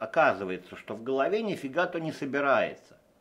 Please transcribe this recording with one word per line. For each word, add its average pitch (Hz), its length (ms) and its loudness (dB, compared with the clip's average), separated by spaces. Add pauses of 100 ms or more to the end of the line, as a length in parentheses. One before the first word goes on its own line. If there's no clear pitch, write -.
оказывается, 98 720 2
что 104 220 -10
в 113 80 -12
голове 139 380 2
нифига 165 440 -2
то 175 140 -4
не 160 100 -4
собирается. 135 880 0 (220)